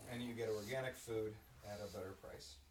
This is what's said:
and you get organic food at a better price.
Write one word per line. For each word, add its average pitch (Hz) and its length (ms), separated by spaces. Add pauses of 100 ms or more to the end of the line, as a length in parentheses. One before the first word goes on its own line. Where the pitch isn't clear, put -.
(120)
and 120 100
you 120 100
get 110 160
organic 123 480
food 110 380 (340)
at 104 180
a 92 60
better 95 300
price. - 320 (160)